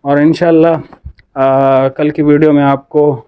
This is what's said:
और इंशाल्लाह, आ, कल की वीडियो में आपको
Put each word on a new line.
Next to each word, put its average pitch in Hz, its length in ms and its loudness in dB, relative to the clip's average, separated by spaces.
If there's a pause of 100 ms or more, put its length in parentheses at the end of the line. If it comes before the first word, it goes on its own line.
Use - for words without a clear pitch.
और 143 180 -2
इंशाल्लाह, 165 520 2
आ, 135 1160 -2
कल 151 220 -4
की 151 120 -6
वीडियो 147 300 2
में 143 100 2
आपको 143 480 -2 (160)